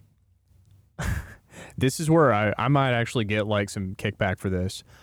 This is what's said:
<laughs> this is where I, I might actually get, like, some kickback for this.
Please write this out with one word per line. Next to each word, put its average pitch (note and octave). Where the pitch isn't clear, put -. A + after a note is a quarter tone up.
<laughs> -
this C3
is D#3
where D#3
I, G#2
I A#2+
might C3+
actually A#2
get, G#2
like, G2+
some G2
kickback G2
for G#2
this. F#2